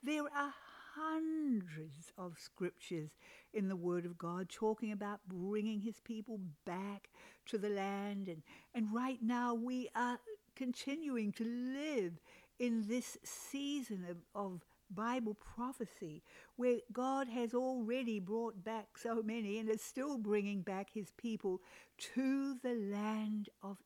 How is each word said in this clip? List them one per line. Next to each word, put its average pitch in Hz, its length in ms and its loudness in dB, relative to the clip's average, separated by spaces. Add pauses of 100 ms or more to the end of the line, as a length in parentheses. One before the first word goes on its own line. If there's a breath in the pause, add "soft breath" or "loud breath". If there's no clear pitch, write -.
There 294 220 0
are 285 300 0 (460)
hundreds 247 1160 0
of 180 220 -8
scriptures 170 720 -4 (420 loud breath)
in 202 140 2
the 190 80 2
Word 175 280 2
of 175 140 -6
God 175 320 -2
talking 220 420 0
about 202 360 -4
bringing 208 520 0
his 202 200 -4
people 220 400 -6 (260)
back 196 460 -4 (340 loud breath)
to 220 140 0
the 208 100 0
land. 196 580 0
And, 160 140 -6 (320 loud breath)
and 220 180 2
right 247 300 2
now 240 320 4
we 247 420 0
are 247 240 2 (360)
continuing 262 800 0
to 233 100 -2
live 247 760 0 (380 loud breath)
in 226 300 4
this 240 360 0
season 277 840 -2
of, 170 240 -6
of 190 320 -2 (240 soft breath)
Bible 220 460 0
prophecy, 208 880 -6 (320 loud breath)
where 247 240 6 (120)
God 262 360 2
has 233 260 0
already 247 680 2
brought 208 440 -2
back 220 340 -4
so 226 240 0
many 214 380 0
and 220 100 0
is 220 140 4
still 269 340 -2
bringing 208 460 2
back 196 280 -2
his 208 240 -4
people 202 460 0 (540 loud breath)
to 269 480 4
the 247 100 2
land 214 760 0 (120)
of 196 240 -6